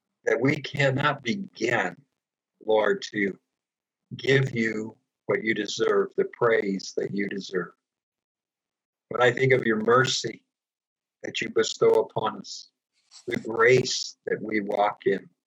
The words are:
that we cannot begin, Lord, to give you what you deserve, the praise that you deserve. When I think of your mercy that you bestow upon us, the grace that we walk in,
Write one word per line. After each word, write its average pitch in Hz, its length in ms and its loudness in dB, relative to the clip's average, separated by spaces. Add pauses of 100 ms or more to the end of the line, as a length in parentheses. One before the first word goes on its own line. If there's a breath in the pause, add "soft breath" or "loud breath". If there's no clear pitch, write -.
(260)
that 117 160 0
we 139 200 0
cannot 139 640 -2
begin, 104 720 -4 (720)
Lord, 104 360 2 (120)
to 98 240 -2 (800)
give 131 400 0
you 110 420 -4 (300)
what 101 160 0
you 110 100 0
deserve, 104 640 0
the 98 100 2
praise 104 720 0
that 92 180 -4
you 98 140 -4
deserve. 95 440 -6 (1400)
When - 120 -2
I 123 100 6
think 131 220 2
of 113 120 2
your 110 180 2
mercy 120 600 2 (760)
that - 200 -8
you 113 80 -6
bestow 113 420 2 (100)
upon 107 380 -6
us, - 300 -16 (580)
the 120 120 -4
grace 113 840 2
that 92 160 -4
we 107 200 -2
walk 104 440 -2
in, 98 240 -2 (180)